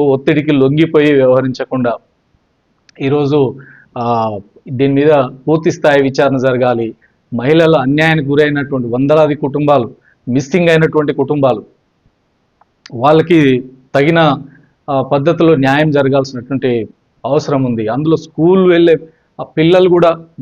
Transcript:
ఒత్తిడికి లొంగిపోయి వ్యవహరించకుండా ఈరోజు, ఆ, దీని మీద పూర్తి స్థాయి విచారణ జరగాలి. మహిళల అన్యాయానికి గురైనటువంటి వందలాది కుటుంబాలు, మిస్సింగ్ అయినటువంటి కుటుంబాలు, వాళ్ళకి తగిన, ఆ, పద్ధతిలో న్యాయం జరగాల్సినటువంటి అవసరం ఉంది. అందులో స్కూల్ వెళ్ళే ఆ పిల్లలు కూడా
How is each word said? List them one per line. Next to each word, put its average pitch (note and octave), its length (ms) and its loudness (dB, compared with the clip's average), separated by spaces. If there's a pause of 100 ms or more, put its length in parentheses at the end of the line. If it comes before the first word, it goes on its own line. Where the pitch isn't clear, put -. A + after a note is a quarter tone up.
(140)
ఒత్తిడికి D3 380 -2 (100)
లొంగిపోయి D3+ 580 2
వ్యవహరించకుండా B2+ 760 0 (1120)
ఈరోజు, C#3+ 340 0 (640)
ఆ, - 20 -6 (760)
దీని C#3 200 0
మీద D3+ 140 4 (320)
పూర్తి D#3+ 320 0
స్థాయి C#3+ 300 2
విచారణ C3+ 360 0
జరగాలి. B2 440 0 (440)
మహిళల D#3 440 2 (100)
అన్యాయానికి D#3 460 0
గురైనటువంటి C#3+ 640 -2
వందలాది D3 400 2 (100)
కుటుంబాలు, C#3+ 420 0 (400)
మిస్సింగ్ E3 460 0
అయినటువంటి D3+ 480 0
కుటుంబాలు, C3+ 420 -2 (1400)
వాళ్ళకి D#3+ 360 4 (560)
తగిన, D#3+ 240 2 (720)
ఆ, C#3 40 -2 (180)
పద్ధతిలో D#3+ 400 2 (120)
న్యాయం D3 320 2
జరగాల్సినటువంటి C3+ 760 -2 (520)
అవసరం C#3+ 460 -2
ఉంది. A2+ 140 -4 (120)
అందులో D3+ 200 -2 (100)
స్కూల్ F#3 380 0 (100)
వెళ్ళే E3+ 220 4 (460)
ఆ - 20 -10 (140)
పిల్లలు F3+ 380 4
కూడా E3+ 160 4 (300)